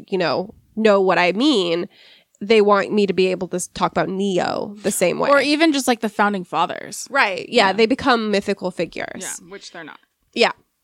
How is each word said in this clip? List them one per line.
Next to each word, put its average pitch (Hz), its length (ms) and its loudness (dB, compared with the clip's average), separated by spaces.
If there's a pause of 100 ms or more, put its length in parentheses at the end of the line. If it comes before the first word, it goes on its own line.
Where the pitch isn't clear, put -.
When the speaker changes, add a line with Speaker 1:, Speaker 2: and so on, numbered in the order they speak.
Speaker 1:
you 190 120 -2
know, 170 340 -2 (220)
know 214 260 4
what 185 160 4
I 175 140 2
mean. 190 580 0 (520)
They 214 180 4
want 202 320 4
me 202 160 2
to 185 60 0
be 185 140 2
able 185 220 -4
to 180 60 -6
s-, 175 120 -6
talk - 260 -4
about 165 160 -2
Neo 190 760 -2
the 202 80 -2
same 170 260 0
way. 180 120 0
Speaker 2:
Or 285 100 4
even 294 320 2
just, 277 160 -2
like, 240 140 0
the 214 80 -4
founding 202 340 -2
fathers. - 640 -6
Speaker 1:
Right. 226 380 -2
Yeah, 214 200 4
Speaker 2:
Yeah. 190 60 2
Speaker 1:
they 220 120 2
become 226 460 0
mythical 196 380 -2
figures. - 720 -10
Speaker 2:
Yeah, 175 80 -20
which 196 220 -20
they're 165 140 -18
not. - 140 -18 (340)
Speaker 1:
Yeah. 220 180 4 (320)